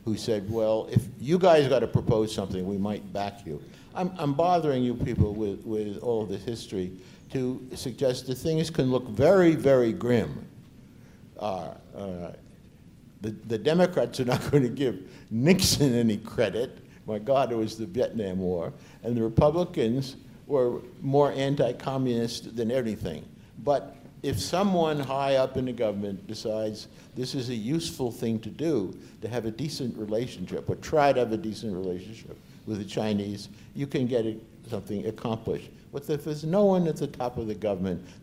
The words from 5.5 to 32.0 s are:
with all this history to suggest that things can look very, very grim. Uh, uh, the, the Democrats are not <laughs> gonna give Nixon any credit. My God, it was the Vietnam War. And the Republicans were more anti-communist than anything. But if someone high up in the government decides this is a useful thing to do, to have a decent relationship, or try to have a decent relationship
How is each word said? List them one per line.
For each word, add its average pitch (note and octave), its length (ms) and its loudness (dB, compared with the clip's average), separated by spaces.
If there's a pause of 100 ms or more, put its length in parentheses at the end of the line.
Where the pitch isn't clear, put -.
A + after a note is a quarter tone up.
with G#2+ 380 -4
all A2+ 220 0
this F#2+ 180 -6
history G#2+ 480 -6 (400)
to B2+ 420 -4
suggest B2+ 540 -2
that B2+ 80 -2
things D#3+ 340 0
can C3 220 2
look B2+ 180 0
very, E3 460 6
very B2 380 6
grim. G2 520 0 (960)
Uh, F#2 300 -4 (260)
uh, F2 360 -8 (880)
the, A2 100 -6 (160)
the A2+ 100 0
Democrats D3+ 600 2
are B2+ 60 0
not B2 160 2
<laughs> - 100 -6
gonna C#3+ 160 6
give A2+ 420 -2 (220)
Nixon C3+ 640 4
any A2+ 220 4
credit. - 680 -2 (220)
My G#2+ 100 -2
God, C3 340 2
it A#2+ 40 -2
was A2 220 -2
the A2 100 -6
Vietnam G2 500 -2
War. F2+ 360 -2 (300)
And A#2+ 140 -2
the A2+ 60 0
Republicans C#3 920 2 (280)
were B2+ 360 2 (200)
more C#3 300 4
anti-communist B2+ 1200 -2
than A2+ 140 -2
anything. G#2+ 560 -4 (380)
But C#3 320 -2 (260)
if C3+ 180 -2
someone E3+ 600 2
high C3+ 360 0
up C3 220 2
in B2+ 80 0
the B2+ 80 -4
government G2+ 540 -2
decides A2 600 -4 (260)
this D3 220 -6
is B2 140 -4
a B2+ 60 -4
useful C3 540 -4
thing A2+ 300 -2
to G#2+ 100 -10
do, B2+ 480 -2 (240)
to A2+ 60 -8
have A2+ 180 -4
a A2 60 -4
decent C#3 460 -4
relationship, G#2 720 -4
or F#2 60 -2
try C#3+ 360 4
to B2+ 80 2
have A2+ 140 0
a A2 40 2
decent G#2 360 -6
relationship F2+ 640 -8 (280)